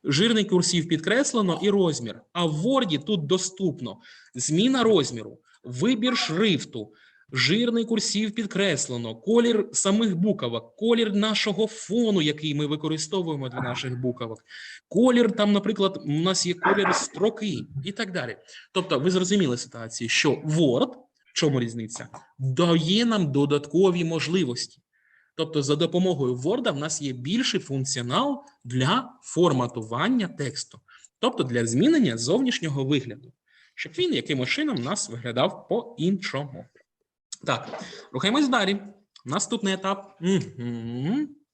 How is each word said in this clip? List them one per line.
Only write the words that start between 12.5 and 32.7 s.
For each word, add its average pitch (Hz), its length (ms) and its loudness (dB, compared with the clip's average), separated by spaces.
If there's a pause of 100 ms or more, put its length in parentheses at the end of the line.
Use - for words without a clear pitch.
ми 147 100 0
використовуємо 156 840 -4
для 131 120 -8
наших 123 380 -6
букавок, 120 400 -4 (480)
колір, 240 440 6
там, 208 220 2
наприклад, 196 520 0
у 143 60 -4
нас 175 340 0
є 175 80 -2
колір 190 420 2
строки 208 600 -2 (280)
і 196 60 -6
так 202 200 -6
далі. 123 260 -6 (340)
Тобто 165 280 0
ви 170 120 2
зрозуміли 185 460 2
ситуацію, 117 520 -10
що - 220 4
Word, 156 600 2 (340)
в - 80 -20
чому 139 260 2
різниця, 113 480 -6 (320)
дає 165 680 2
нам 202 260 2
додаткові 147 720 2
можливості. 160 760 -2 (560)
Тобто 156 280 -2
за 143 120 2
допомогою 165 600 2
Word 202 380 0
в 139 40 -4
нас 151 240 -6
є 139 120 -4
більший 175 460 -2
функціонал 139 840 -2 (200)
для 131 500 0 (100)
форматування 143 1040 0
тексту, - 520 -8 (400)
тобто 226 240 0
для 120 220 0
змінення 165 520 4
зовнішнього 151 680 0